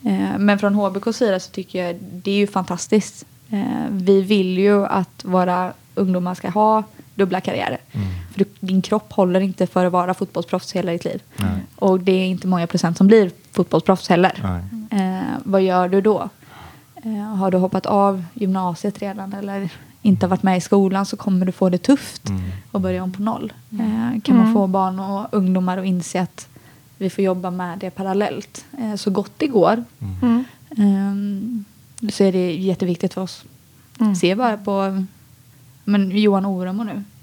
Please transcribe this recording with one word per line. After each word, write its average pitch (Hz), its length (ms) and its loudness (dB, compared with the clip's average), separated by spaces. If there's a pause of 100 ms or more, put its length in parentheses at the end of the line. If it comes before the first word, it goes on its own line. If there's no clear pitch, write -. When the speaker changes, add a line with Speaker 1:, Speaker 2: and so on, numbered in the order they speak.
Speaker 1:
Eh, 196 360 0
men 202 200 4
från 202 160 2
H 202 140 2
B 190 100 -4
K:s 220 180 -4
sida 196 220 2
så - 120 -14
tycker 185 340 -6
jag 175 100 -4 (160)
det 180 200 -6
är 202 40 2
ju 202 120 2
fantastiskt. 190 760 -2 (240)
Eh, 202 140 -2 (260)
vi 196 320 4
vill 190 360 0
ju 202 280 4
att - 400 -4
våra 180 480 0 (220)
ungdomar 180 400 0
ska - 140 -8
ha 214 340 2 (320)
dubbla 185 260 0
karriärer. - 360 -4 (140)
Speaker 2:
Mm. 101 160 -4 (240)
Speaker 1:
För - 80 -10
du, 196 60 4 (140)
din 190 220 0
kropp 214 320 -4
håller 185 260 2
inte 185 280 -2
för 180 180 0
att 180 60 0
vara 180 220 0
fotbollsproffs 185 640 -6
hela 175 160 -2
ditt 175 140 -6
liv. - 160 -6 (160)
Speaker 2:
Nej. 196 120 -2 (260)
Speaker 1:
Och 190 240 2
det 185 120 2
är 185 140 2
inte 185 220 -4
många 175 200 0
procent 170 300 0
som 190 100 8
blir 208 240 8 (200)
fotbollsproffs 170 580 0
heller. 180 300 4 (500)
Speaker 2:
Nej. 202 120 -2
Speaker 1:
Eh, 185 220 -4 (200)
vad 190 180 2
gör 180 260 2
du 190 140 2
då? 190 280 0 (720)
Eh, 220 80 -6 (240)
har 190 160 0
du 185 60 4
hoppat 190 280 0
av 196 380 2 (100)
gymnasiet 190 680 -2
redan 196 320 -10
eller 196 360 -8 (320)
inte 185 260 4
varit 185 160 0
med 185 140 4
i 175 40 0
skolan 196 440 2
så 202 120 -8
kommer 185 280 0
du 185 60 0
få 185 180 0
det 180 80 0
tufft - 520 0
Speaker 2:
Mm. 95 120 -2 (300)
Speaker 1:
och 202 100 -2
börja 185 220 -2
om 185 100 -6
på 190 80 -8
noll. 226 320 -4 (180)
Speaker 3:
Mm. 226 140 -4 (300)
Speaker 1:
Eh, 214 60 -4
kan - 140 4
man 226 100 8
Speaker 4:
Mm. 220 80 4
Speaker 1:
få 202 140 4
barn 190 320 0
och 196 320 -6
ungdomar 185 460 2
att 185 80 -4
inse 180 360 -2
att - 260 -8 (500)
vi 190 120 -4
får 202 140 -2
jobba 185 280 0
med 180 280 -6
det 190 100 -8
parallellt, 196 760 -4 (140)
eh, 214 160 -4
så 202 160 -2
gott 196 260 -2
det 311 100 -2
går. 226 360 4 (160)
Speaker 2:
Mm. - 220 -8
Speaker 4:
Mm. 247 240 2 (320)
Speaker 1:
Ehm, 202 880 -2 (460)
så - 120 0
är 190 80 4
det 180 220 0
jätteviktigt 180 600 -2
för 185 80 -8
oss. - 220 -10 (560)
Speaker 4:
Mm. 208 160 4
Speaker 1:
Se 175 200 2
bara 226 220 0
på, 196 480 -2 (800)
men 202 280 0
Johan 202 340 2
Oramo 190 380 -4
nu. 202 200 -8 (200)